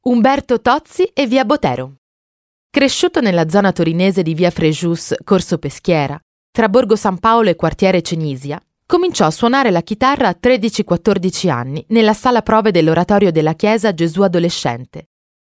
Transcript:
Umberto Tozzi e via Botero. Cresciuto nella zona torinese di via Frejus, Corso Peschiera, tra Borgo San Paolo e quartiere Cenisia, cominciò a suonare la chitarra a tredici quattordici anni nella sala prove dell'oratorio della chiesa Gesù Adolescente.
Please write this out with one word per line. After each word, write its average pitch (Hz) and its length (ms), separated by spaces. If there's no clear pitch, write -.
Umberto 254 600
Tozzi 285 440
e 277 220
via 254 180
Botero. 135 500
Cresciuto 285 520
nella 175 280
zona 196 220
torinese 175 520
di 160 100
via 175 160
Frejus, 165 640
Corso 180 340
Peschiera, 147 640
tra 226 180
Borgo 220 260
San 196 220
Paolo 226 320
e 165 60
quartiere 185 460
Cenisia, 147 600
cominciò 349 400
a 156 60
suonare 240 400
la 175 100
chitarra 262 460
a 180 60
tredici 220 500
quattordici 185 680
anni 131 400
nella 220 240
sala 240 280
prove 220 300
dell'oratorio 175 600
della 160 220
chiesa 214 400
Gesù 165 280
Adolescente. 170 880